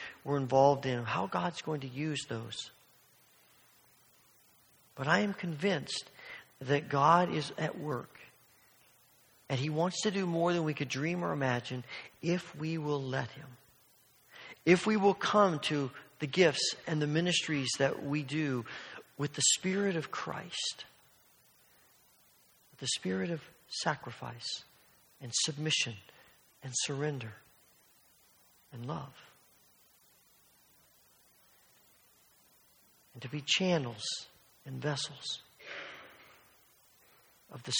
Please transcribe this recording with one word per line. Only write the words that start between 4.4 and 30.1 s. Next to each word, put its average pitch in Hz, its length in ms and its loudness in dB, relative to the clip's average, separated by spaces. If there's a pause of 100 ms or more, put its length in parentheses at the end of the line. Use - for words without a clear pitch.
But 135 100 -4
I 175 140 6
am 202 140 0
convinced 165 760 -2 (520)
that 143 260 2
God 165 440 6
is 151 240 -2
at - 220 -2
work, 147 400 -6 (1300)
and 131 120 0
he 147 100 -2
wants 160 320 0
to 214 80 2
do 190 160 0
more 170 260 2
than 170 120 2
we 151 100 0
could 139 140 -4
dream 170 360 -2
or 165 80 0
imagine 127 520 0 (360)
if 175 360 -2
we 156 200 -4
will 147 240 0
let 131 300 -4
him. 135 160 -16 (1160)
If 175 200 8
we 214 120 4
will 196 180 6
come 196 460 4
to 143 320 0 (260)
the 156 80 -4
gifts 156 480 4 (140)
and 156 120 0
the 151 60 2
ministries 151 720 0
that - 260 2
we 143 200 -2
do 135 400 -2 (520)
with 139 160 -2
the 147 100 -2 (140)
Spirit 190 400 0
of 151 140 -4
Christ, - 720 -6 (1900)
with - 80 -20
the 131 160 -6
spirit 185 340 -2
of 160 100 -4 (280)
sacrifice - 960 -6 (580)
and 120 140 -12
submission 147 600 0 (680)
and 131 140 -10
surrender 139 560 -4 (1400)
and 120 140 -12
love, 147 260 -8 (4000)